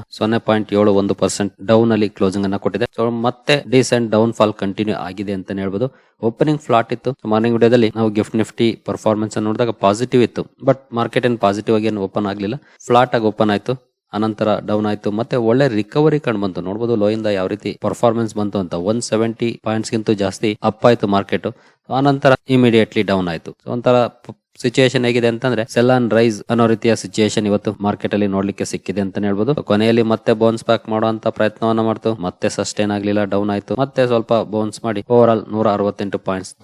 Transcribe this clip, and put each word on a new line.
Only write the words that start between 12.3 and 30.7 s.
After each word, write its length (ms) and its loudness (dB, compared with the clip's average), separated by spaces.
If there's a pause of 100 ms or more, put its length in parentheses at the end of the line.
ಫ್ಲಾಟ್ 300 4
ಆಗಿ 80 0
ಓಪನ್ 260 0
ಆಯ್ತು, 400 -4 (240)
ಅನಂತರ 460 -2
ಡೌನ್ 260 -2
ಆಯ್ತು, 260 -4
ಮತ್ತೆ 240 -4
ಒಳ್ಳೆ 320 2
ರಿಕವರಿ 520 0
ಕಂಡು 220 -2
ಬಂತು. 200 -4
ನೋಡ್ಬೋದು 340 -4
ಲೋ 140 2
ಇಂದ 160 -4
ಯಾವ 220 -2
ರೀತಿ 340 -8
ಪರ್ಫಾರ್ಮೆನ್ಸ್ 540 0
ಬಂತು 240 -2
ಅಂತ. 140 -6
ಒನ್ 280 -2
ಸೆವೆಂಟಿ 600 -2
ಪಾಯಿಂಟ್ಸ್ 280 -4
ಗಿಂತ 180 -4
ಜಾಸ್ತಿ 540 -2
ಅಪ್ 220 0
ಆಯ್ತು 220 4
ಮಾರ್ಕೆಟ್. 400 -2 (420)
ಆನಂತರ 440 2 (160)
ಇಮಿಡಿಯೇಟ್ಲಿ 540 4
ಡೌನ್ 240 0
ಆಯ್ತು. 240 -8
So, 180 -18
ಒಂಥರ 380 2
ಪ-, 300 -16 (240)
ಸಿಚುಯೇಷನ್ 440 2
ಹೇಗಿದೆ 220 2
ಅಂತಂದ್ರೆ 340 -2
sell 400 2
and 120 0
rise 360 2
ಅನ್ನೋ 180 2
ರೀತಿಯ 280 2
ಸಿಚುಯೇಷನ್ 520 -2
ಇವತ್ತು 340 -2
ಮಾರ್ಕೆಟ್ 320 -4
ಅಲ್ಲಿ 140 0
ನೋಡ್ಲಿಕ್ಕೆ 380 -4
ಸಿಕ್ಕಿದೆ 360 -6
ಅಂತಾನೆ 260 -4
ಹೇಳ್ಬೋದು. 360 -2
ಕೊನೆಯಲ್ಲಿ 380 2
ಮತ್ತೆ 320 0
ಬೌನ್ಸ್ 320 0
ಬ್ಯಾಕ್ 240 -2